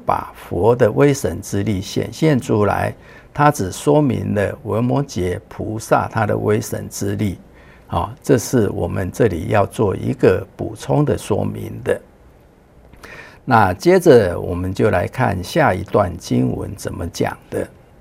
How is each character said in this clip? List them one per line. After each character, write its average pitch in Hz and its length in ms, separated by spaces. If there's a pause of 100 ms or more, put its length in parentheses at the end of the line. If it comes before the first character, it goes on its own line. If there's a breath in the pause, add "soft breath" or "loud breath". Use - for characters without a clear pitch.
把 - 280
佛 107 400
的 120 160
威 139 220
神 95 300
之 101 200
力 104 180
显 107 320
现 151 280
出 110 240
来， 98 300 (380 loud breath)
它 147 180
只 95 200
说 147 300
明 101 340
了 101 300
维 107 160
摩 127 220
诘 90 360 (100)
菩 107 300
萨 113 300
他 113 180
的 107 100
威 107 240
神 104 280
之 101 280
力。 101 220 (480 soft breath)
好， 92 260 (100)
这 131 160
是 110 320
我 95 180
们 95 240
这 120 160
里 92 200
要 104 180
做 98 280
一 117 200
个 98 300 (120)
补 - 200
充 139 280
的 107 140
说 101 260
明 104 400
的。 - 160 (1400 loud breath)
那 104 300
接 180 260
着 113 400
我 92 140
们 92 180
就 110 180
来 95 160
看 101 380
下 131 300
一 92 100
段 92 320
经 123 400
文 107 200
怎 - 180
么 82 140
讲 - 280 (140)
的。 - 180 (320)